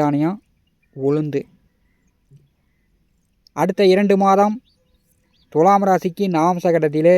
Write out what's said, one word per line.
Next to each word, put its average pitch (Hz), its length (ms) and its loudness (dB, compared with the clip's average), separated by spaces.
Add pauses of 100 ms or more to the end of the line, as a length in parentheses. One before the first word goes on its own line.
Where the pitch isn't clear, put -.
தானியம் 151 380 -2 (580)
உளுந்து. 143 460 -4 (2250)
அடுத்த 185 220 -2 (100)
இரண்டு 202 220 2 (100)
மாதம் 202 320 2 (960)
துலாம் 196 360 2
ராசிக்கு 185 360 -2 (100)
நவாம்ச 175 380 -2
கட்டத்திலே 156 460 0